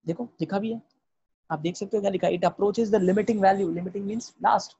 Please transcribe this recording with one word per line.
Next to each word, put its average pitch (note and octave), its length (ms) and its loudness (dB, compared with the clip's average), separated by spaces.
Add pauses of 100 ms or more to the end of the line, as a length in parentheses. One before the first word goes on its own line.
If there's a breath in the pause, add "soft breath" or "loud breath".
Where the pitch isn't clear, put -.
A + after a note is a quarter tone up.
देखो E3+ 220 -4 (140)
लिखा G3 180 -2
भी A3 140 -4
है, A3+ 80 -8 (680)
आप D#3 100 -4
देख E3+ 160 -4
सकते G#3 220 -4
हो G3+ 40 0
क्या G3 100 0
लिखा F3+ 160 0
है, F3+ 60 2
"It F3 100 -2
approaches G3+ 500 2
the G#3 100 4
limiting G3+ 380 2
value," F#3+ 300 4
limiting F#3 340 -6
means A3 260 -6 (100)
last। G#3 380 0